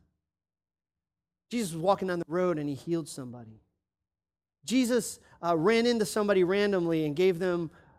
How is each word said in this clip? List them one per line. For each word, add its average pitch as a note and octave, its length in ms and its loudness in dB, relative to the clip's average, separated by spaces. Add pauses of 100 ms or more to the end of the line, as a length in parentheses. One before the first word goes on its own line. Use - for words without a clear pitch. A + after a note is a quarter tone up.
(1500)
Jesus G#3+ 220 -4
was D#3+ 100 -6
walking F#3+ 260 2
down F3+ 100 -2
the E3+ 100 -4
road F3 300 0
and D3 100 -4
he C#3+ 60 -4
healed E3 340 -4
somebody. A#2+ 520 -14 (1040)
Jesus, A#3 540 0 (240)
uh, E3+ 140 2
ran A3+ 300 4
into A#3 200 2
somebody G3+ 380 2
randomly F3 600 0
and D3 120 -4
gave F3+ 220 2
them F3 320 -2 (280)